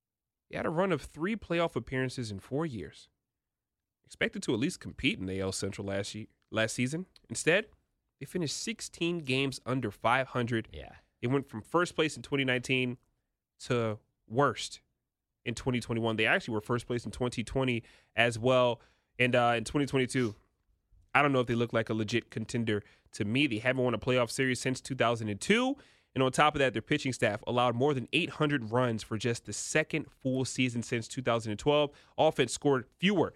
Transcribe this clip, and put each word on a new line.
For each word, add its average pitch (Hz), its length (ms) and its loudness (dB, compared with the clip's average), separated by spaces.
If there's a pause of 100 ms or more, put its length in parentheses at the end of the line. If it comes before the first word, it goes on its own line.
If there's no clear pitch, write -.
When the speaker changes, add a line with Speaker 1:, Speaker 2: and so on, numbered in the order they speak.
(500)
Speaker 1:
They - 80 -8
had - 80 -2
a 180 60 0
run 185 200 2
of 147 120 0
three 185 320 -4
playoff 170 400 -2
appearances 127 560 -4
in 95 80 -8
four 147 260 -4
years. 107 440 -10 (960)
Expected - 360 -4
to 143 100 0
at 104 60 0
least 160 200 -2
compete - 380 -4
in 92 80 -6
the 95 140 -4
A 95 60 -2
L 95 60 -2
Central 98 360 -6
last 98 260 -6
ye-, 107 140 -12 (240)
last 110 240 0
season. 147 320 -2 (200)
Instead, 180 380 2 (540)
they 135 80 -12
finished 170 280 -4
sixteen 175 600 -4
games 135 480 -2
under 120 240 -2
five 127 380 2
hundred. 117 440 -2
Speaker 2:
Yeah. 71 200 -14 (320)
Speaker 1:
They 120 40 -2
went 135 220 0
from 107 140 -10
first 170 320 0
place 160 200 0
in 120 60 -14
twenty 139 240 -2
nineteen 127 520 0 (640)
to 113 360 0 (320)
worst 123 520 0 (600)
in 120 120 -4
twenty 123 240 0
twenty-one. 113 380 0
They 110 100 4
actually 143 260 2
were 107 80 0
first 120 240 -2
place 120 180 -2
in 113 60 -8
twenty 123 340 -4
twenty 127 380 0 (340)
as 117 220 2
well. 123 420 4 (380)
And, 123 180 4
uh, 120 220 6
in 113 60 -2
twenty 143 240 -2
twenty-two, 127 480 0 (800)
I 139 80 8
don't 143 100 4
know 131 60 4
if 120 80 0
they 120 80 0
look 117 180 0
like 113 160 0
a 113 60 0
legit 110 340 -2
contender 113 540 -2 (300)
to 107 120 -4
me. 131 220 2
They 110 100 -2
haven't 127 260 0
won 120 120 2
a 104 40 -4
playoff 123 300 2
series 127 320 -2
since 131 200 -2
two - 140 -6
thousand 113 340 2
and 101 120 -4
two. 254 360 2 (360)
And 131 100 2
on 131 80 4
top 151 240 4
of 147 40 -2
that, 131 120 4
their 110 100 -2
pitching 147 300 -2
staff 110 340 0
allowed 120 300 2
more 143 180 2
than 127 200 -4
eight 160 160 0
hundred 143 420 -2
runs 120 320 0
for 113 140 -6
just 117 280 -2
the 101 60 -10
second - 540 -2 (160)
full 131 240 0
season 120 380 -2
since 117 260 -4
two 131 140 -8
thousand 113 300 0
and 101 60 -6
twelve. 147 300 4 (280)
Offense 143 360 4
scored 135 320 2 (140)
fewer 170 360 2